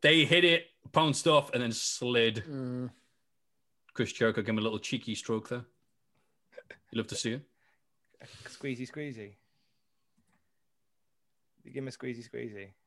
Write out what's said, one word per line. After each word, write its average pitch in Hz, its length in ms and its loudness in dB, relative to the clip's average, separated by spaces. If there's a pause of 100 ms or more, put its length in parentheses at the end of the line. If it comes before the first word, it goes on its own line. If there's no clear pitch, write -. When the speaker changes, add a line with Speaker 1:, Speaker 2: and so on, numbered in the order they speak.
Speaker 1:
They 156 240 8
hit 170 180 6
it, 170 240 4 (240)
pounced 156 360 2
off, 151 260 4
and 123 80 0
then 120 100 0
slid. 113 760 0
Speaker 2:
Mm. 127 400 -6 (1040)
Speaker 1:
Chris - 200 -4
Jericho 113 280 0
gave 101 80 -4
him 110 100 0
a - 20 -2
little 110 180 -2
cheeky 113 360 -6
stroke 110 340 -6
there. 120 160 -8 (1300)
You 113 60 -6
love 110 100 -4
to - 80 -8
see 113 180 -4
it. 139 80 -8 (1040)
Speaker 3:
Squeezy, 127 440 -8
squeezy. 117 440 -12 (2250)
You - 80 -20
give 135 120 -8
him 135 40 -8
a 127 40 -10
squeezy, 120 380 -10
squeezy. 107 400 -12 (180)